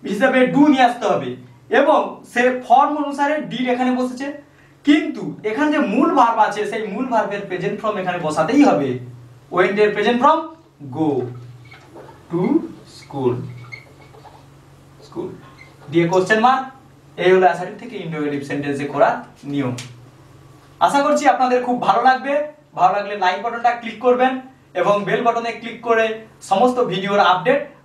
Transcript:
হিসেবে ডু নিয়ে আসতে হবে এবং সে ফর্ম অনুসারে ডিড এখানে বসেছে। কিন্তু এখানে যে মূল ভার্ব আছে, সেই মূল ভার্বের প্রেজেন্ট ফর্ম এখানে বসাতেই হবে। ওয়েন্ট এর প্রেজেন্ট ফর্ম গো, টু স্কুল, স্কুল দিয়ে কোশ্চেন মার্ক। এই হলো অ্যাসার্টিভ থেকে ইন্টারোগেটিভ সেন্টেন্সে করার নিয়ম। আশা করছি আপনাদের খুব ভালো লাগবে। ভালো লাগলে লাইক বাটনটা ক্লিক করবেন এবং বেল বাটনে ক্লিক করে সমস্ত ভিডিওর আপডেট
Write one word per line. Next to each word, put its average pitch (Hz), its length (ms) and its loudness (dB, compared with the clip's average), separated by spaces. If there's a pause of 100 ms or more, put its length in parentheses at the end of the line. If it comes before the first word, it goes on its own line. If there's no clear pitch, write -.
(100)
হিসেবে 254 280 2 (160)
ডু 277 80 6 (100)
নিয়ে 254 160 6
আসতে 233 240 -4
হবে - 180 -4 (500)
এবং 285 200 4 (320)
সে 240 100 0 (240)
ফর্ম 277 260 4 (100)
অনুসারে 285 320 -2 (160)
ডিড 247 240 -6
এখানে 254 160 0 (100)
বসেছে। 254 260 -6 (600)
কিন্তু 294 360 2 (260)
এখানে 269 260 -2
যে 294 60 2 (120)
মূল 294 160 2 (100)
ভার্ব 233 200 4 (100)
আছে, 208 120 -6 (100)
সেই 220 120 -6 (100)
মূল 254 200 -6
ভার্বের 202 360 -2
প্রেজেন্ট 185 340 -6
ফর্ম 208 200 -4
এখানে 180 240 -4
বসাতেই 160 420 2
হবে। 139 200 0 (680)
ওয়েন্ট 202 280 2
এর 208 120 4
প্রেজেন্ট 233 280 0
ফর্ম 311 180 4 (560)
গো, 156 140 0 (1200)
টু 170 120 -2 (560)
স্কুল, 131 340 -4 (1700)
স্কুল - 220 -12 (640)
দিয়ে 165 220 2
কোশ্চেন 190 340 4
মার্ক। 262 180 2 (540)
এই 180 160 4
হলো 185 140 6
অ্যাসার্টিভ 180 340 -4
থেকে 208 220 -14
ইন্টারোগেটিভ 151 360 -4 (100)
সেন্টেন্সে 143 440 -4
করার 135 200 2 (380)
নিয়ম। 127 220 -2 (1120)
আশা 277 180 2
করছি 294 280 0
আপনাদের 254 340 2
খুব 247 100 0 (100)
ভালো 233 220 4
লাগবে। 262 260 0 (440)
ভালো 180 180 4
লাগলে 202 180 -6 (100)
লাইক 190 200 0
বাটনটা 233 360 -2
ক্লিক 226 260 -12
করবেন 254 260 4 (480)
এবং 196 140 2 (120)
বেল 214 200 0
বাটনে 233 240 -2 (100)
ক্লিক - 180 -14 (100)
করে 220 180 2 (440)
সমস্ত 247 280 2 (140)
ভিডিওর 196 280 0 (120)
আপডেট 247 280 2 (240)